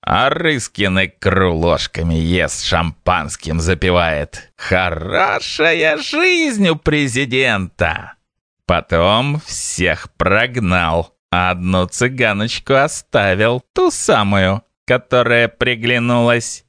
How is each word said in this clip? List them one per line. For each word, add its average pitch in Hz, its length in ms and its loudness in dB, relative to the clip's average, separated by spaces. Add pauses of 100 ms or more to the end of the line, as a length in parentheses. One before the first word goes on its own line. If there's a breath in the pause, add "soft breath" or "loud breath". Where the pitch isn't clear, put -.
А 117 280 0
Рыскин 117 760 0
икру 90 500 0
ложками 80 600 0
ест, 80 500 -2
шампанским 82 960 -2
запивает. 85 960 0
Хорошая 151 1400 0
жизнь 302 680 0
у 165 80 2
президента. 127 1400 -2 (520)
Потом 104 800 0
всех - 720 -4
прогнал. 92 1000 0 (160)
Одну 90 560 0
цыганочку 120 880 -2
оставил, 117 840 0 (120)
ту 370 160 2
самую, 101 720 0 (240)
которая 120 640 2
приглянулась. 120 1200 0